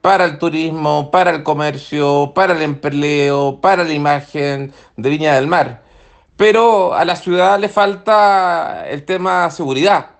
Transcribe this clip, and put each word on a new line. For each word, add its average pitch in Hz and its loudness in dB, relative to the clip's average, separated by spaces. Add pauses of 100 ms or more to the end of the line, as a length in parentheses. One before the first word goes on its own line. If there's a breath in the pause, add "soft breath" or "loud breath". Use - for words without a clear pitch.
para 185 2
el 147 -6
turismo, 156 -2
para 180 2
el 151 -4
comercio, 143 -2
para 185 2
el 160 -2
empleo, 143 -2
para 185 2
la 160 -2
imagen 143 -4 (240 loud breath)
de 117 -2
Viña 151 0
del 135 2
Mar. 151 -2 (540 soft breath)
Pero 214 2
a 143 2
la 175 -2
ciudad 185 2
le 202 -2
falta 196 0
el 143 -8
tema 180 -2
seguridad. 147 0